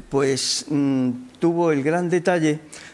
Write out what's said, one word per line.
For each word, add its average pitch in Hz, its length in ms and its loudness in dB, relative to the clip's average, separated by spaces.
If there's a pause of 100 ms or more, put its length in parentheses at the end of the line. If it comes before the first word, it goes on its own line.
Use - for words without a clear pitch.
pues, 135 600 0
mm, 135 420 2 (280)
tuvo 170 340 2
el 139 100 0
gran 165 280 0
detalle 165 500 0 (340)